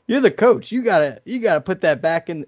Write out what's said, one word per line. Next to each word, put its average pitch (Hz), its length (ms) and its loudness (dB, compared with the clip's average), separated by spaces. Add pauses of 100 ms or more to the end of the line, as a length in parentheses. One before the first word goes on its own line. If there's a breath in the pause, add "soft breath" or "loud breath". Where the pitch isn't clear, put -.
you're 254 140 0
the 233 100 4
coach. - 400 2
You 247 120 -4
gotta, 151 420 0
you 240 160 -8
gotta 180 200 2
put 185 200 -6
that 151 200 0
back 165 300 -2
in, 156 180 -8